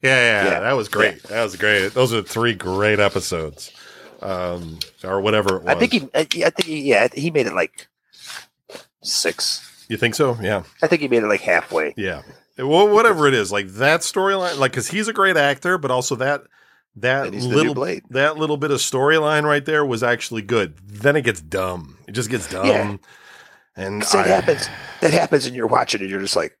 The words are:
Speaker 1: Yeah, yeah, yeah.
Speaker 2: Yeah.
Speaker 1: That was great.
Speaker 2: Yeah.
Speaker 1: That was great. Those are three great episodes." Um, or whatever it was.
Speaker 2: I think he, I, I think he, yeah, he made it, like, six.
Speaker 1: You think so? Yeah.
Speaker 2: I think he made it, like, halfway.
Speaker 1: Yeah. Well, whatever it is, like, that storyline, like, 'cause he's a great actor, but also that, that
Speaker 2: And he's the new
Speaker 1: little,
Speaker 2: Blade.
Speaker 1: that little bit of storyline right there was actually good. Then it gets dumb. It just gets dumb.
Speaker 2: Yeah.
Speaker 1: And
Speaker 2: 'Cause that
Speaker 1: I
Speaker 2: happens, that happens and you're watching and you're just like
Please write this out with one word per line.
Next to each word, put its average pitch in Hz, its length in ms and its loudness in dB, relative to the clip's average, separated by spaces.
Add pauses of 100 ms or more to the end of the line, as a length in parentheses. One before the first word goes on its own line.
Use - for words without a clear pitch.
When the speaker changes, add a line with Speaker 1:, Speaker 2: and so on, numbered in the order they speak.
Speaker 1:
Yeah, 131 140 4
yeah, 113 280 4
yeah. 98 80 2
Speaker 2:
Yeah. - 80 -2
Speaker 1:
That 113 160 0
was 107 120 -2
great. 104 260 2 (100)
Speaker 2:
Yeah. 101 120 -8
Speaker 1:
That 117 80 0
was 95 120 -6
great. 101 380 2
Those 127 180 2
are 113 100 0
three 117 320 -2
great 101 460 0
episodes." 85 720 -2 (500)
Um, 87 600 -8 (240)
or 95 180 -2
whatever 101 340 2
it - 60 -6
was. 139 120 2
Speaker 2:
I 160 40 -2
think 226 140 2
he, 233 80 2 (140)
I, 143 60 2
I 160 40 2 (260)
think - 140 -4
he, 156 180 -6
yeah, 123 320 4
he 151 160 -2
made 143 160 0
it, 87 80 -6
like, 87 320 -4 (1160)
six. - 840 -6
Speaker 1:
You 110 80 -4
think 117 180 0
so? 131 280 0
Yeah. 98 220 -2 (180)
Speaker 2:
I 160 40 2
think 156 160 2
he 139 60 -4
made 120 140 4
it, 104 60 0
like, 101 120 2
halfway. 82 560 0
Speaker 1:
Yeah. 92 260 -6 (360)
Well, 156 300 4
whatever 208 400 4
it 135 60 4
is, 101 180 0
like, 101 220 -2
that 143 260 2
storyline, 185 580 -2
like, 135 140 0
'cause 120 160 -6
he's 208 200 -4
a 226 40 -6
great 190 240 2
actor, 147 420 2
but 143 120 -2
also 127 260 0
that, 135 260 -4 (540)
that 131 300 0
Speaker 2:
And 98 80 -8
he's 107 100 -6
the 123 60 -2
new 120 60 2
Speaker 1:
little, 147 180 2
Speaker 2:
Blade. 147 360 -4
Speaker 1:
that 143 280 0
little 147 180 0
bit 143 160 -2
of 127 80 0
storyline 151 640 2
right 147 200 2
there 151 220 2
was 120 160 -2
actually 120 400 -2
good. 98 320 0 (100)
Then 104 300 0
it 151 80 2
gets 113 180 0
dumb. 90 560 -6 (120)
It 101 40 -18
just 110 160 -4
gets 113 220 -4
dumb. 95 160 -2
Speaker 2:
Yeah. 104 300 2 (800)
Speaker 1:
And 98 260 -6
Speaker 2:
'Cause - 100 -2
that 196 140 2
Speaker 1:
I - 20 2
Speaker 2:
happens, - 400 2 (320)
that - 120 4
happens 156 340 2
and 123 80 -8
you're 117 140 -2
watching 120 320 0
and 95 100 -6
you're 98 100 -6
just 98 140 -4
like 80 260 -2